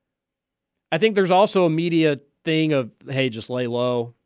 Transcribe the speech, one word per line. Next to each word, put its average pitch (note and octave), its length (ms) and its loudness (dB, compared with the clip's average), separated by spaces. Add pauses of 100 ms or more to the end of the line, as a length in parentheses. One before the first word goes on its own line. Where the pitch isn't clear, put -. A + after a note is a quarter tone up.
(920)
I - 60 -2
think G#3+ 180 0
there's F#3+ 160 2
also F#3+ 340 4
a E3 40 4
media D#3+ 500 0 (240)
thing D#3 300 0
of, B2+ 180 -2 (160)
hey, C3 220 -2
just A2 200 -12
lay B2 180 -4
low. A#2+ 460 -4 (120)